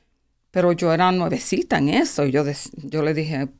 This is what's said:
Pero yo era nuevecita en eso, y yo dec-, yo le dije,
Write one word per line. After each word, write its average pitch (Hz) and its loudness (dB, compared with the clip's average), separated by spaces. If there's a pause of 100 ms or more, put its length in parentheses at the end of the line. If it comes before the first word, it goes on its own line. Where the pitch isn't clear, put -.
(500)
Pero 180 2
yo 165 2
era 180 4
nuevecita 185 0
en 139 2
eso, 220 0
y 131 0
yo 127 2
dec-, 143 -6
yo 147 -6
le 151 0
dije, 151 -4 (120)